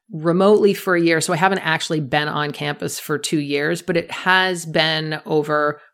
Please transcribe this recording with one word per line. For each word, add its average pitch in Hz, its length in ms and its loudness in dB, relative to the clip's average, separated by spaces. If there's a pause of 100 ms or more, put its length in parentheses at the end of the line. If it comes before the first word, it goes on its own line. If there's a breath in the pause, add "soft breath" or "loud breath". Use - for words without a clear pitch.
(100)
remotely 190 640 4
for 180 220 0
a 170 40 2
year. 165 200 4
So 180 120 -2
I 175 40 2
haven't 190 240 2
actually 160 400 -2
been 147 260 -2
on 147 240 -4
campus 147 480 -6
for - 180 -4
two 147 220 -4
years, 147 420 -2
but 180 160 -4
it 165 140 -2
has 185 560 0
been 156 580 -2
over, 151 560 0 (140)